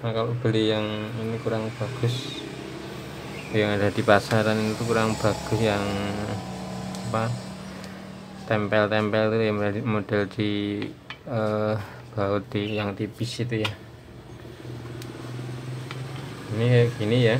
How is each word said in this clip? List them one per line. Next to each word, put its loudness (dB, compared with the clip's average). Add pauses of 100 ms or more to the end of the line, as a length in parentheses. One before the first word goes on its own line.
Nah, 0
kalau 0
beli 4
yang 2 (400)
ini -2
kurang -2
bagus, -2 (1120)
yang 4
ada 4
di 0
pasaran 6
itu 0
kurang 4
bagus, 2
yang 2 (1200)
apa, 0 (1200)
tempel-tempel 4
itu 4
ya, 2
model, 0
model 2
di, 0 (800)
eh, 0 (360)
baut 0
di -2
yang 0
tipis -4
itu 0
ya. -2 (2750)
Ini 2
kayak 8
gini 4
ya. 8